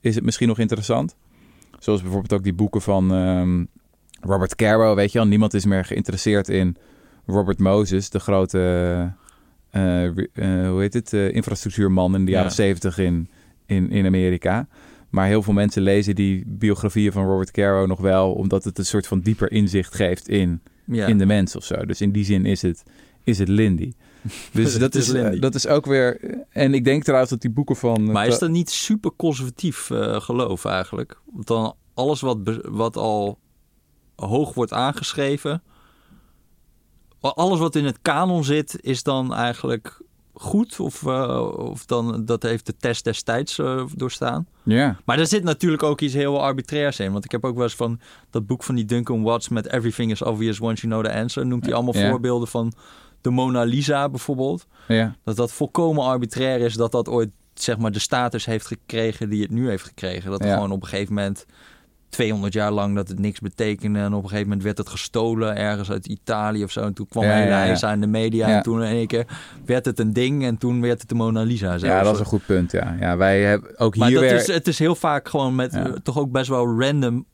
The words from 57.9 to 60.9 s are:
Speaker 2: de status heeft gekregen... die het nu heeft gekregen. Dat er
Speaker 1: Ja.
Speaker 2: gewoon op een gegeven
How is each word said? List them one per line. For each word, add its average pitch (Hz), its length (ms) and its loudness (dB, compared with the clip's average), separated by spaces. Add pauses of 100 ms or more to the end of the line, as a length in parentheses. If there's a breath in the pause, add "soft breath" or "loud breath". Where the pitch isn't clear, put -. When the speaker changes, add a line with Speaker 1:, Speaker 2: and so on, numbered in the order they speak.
Speaker 2:
de 104 60 -4
status 123 480 -2
heeft 113 200 -4
gekregen... 113 640 -4
die 104 120 0
het 101 80 -4
nu 123 180 0
heeft 98 160 -4
gekregen. 95 460 -10
Dat 98 100 -4
er 104 60 -2
Speaker 1:
Ja. 101 80 2
Speaker 2:
gewoon 101 160 0
op 98 120 -4
een - 60 -14
gegeven 101 260 -4